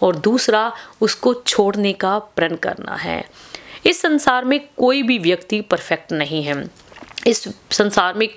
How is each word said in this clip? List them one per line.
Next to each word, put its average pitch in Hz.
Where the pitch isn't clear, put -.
और -
दूसरा 220
उसको 240
छोड़ने 202
का 190
प्रण 165
करना -
है। 170
इस 339
संसार 277
में 277
कोई 262
भी 240
व्यक्ति 180
परफेक्ट -
नहीं 151
है। 143
इस 226
संसार 202
में 214